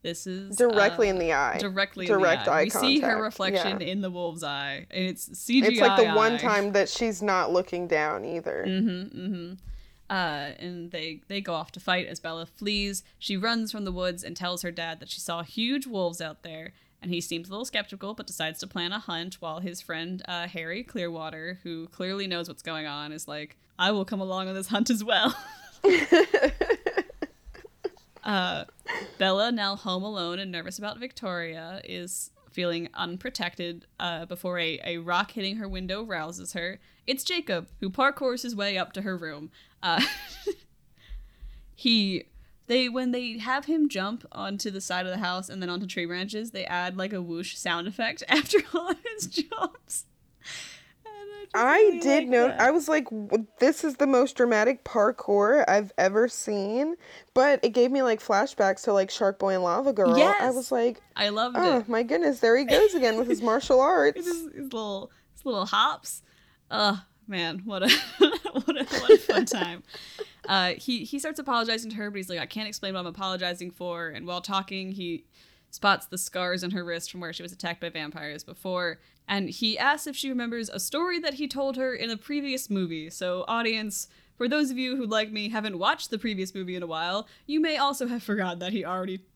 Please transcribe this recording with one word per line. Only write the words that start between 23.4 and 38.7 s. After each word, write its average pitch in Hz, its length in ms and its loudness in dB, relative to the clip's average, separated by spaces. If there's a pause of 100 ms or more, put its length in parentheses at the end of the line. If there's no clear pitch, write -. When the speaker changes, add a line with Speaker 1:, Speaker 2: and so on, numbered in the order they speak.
Speaker 1:
"I 185 140 4
will 196 140 0
come 196 160 -4
along 185 280 -4
on 190 60 -6
this 190 120 -6
hunt 233 220 2
as 214 140 2
well." 214 380 4
<laughs> 807 60 -16 (360)
Speaker 2:
<laughs> 370 140 8 (2250)
Speaker 1:
Uh, 180 420 0 (520)
Bella, 196 360 4
now 202 240 -2
home 185 260 -4
alone 185 340 -4
and 196 140 -8
nervous 180 260 -8
about 208 220 -10
Victoria, 175 840 -8
is 180 460 -10 (200)
feeling 170 420 -2
unprotected, 175 920 -6 (160)
uh, 170 240 -4
before 180 340 -6
a, 160 240 -2
a 170 140 -4
rock 175 340 0
hitting 196 240 -4
her 208 140 -8
window 185 340 -6
rouses 175 480 -8
her. 180 260 -6 (280)
It's 269 180 -2
Jacob, 233 460 -2 (100)
who 196 100 -2
parkours 262 540 0
his 240 100 -6
way 202 240 -2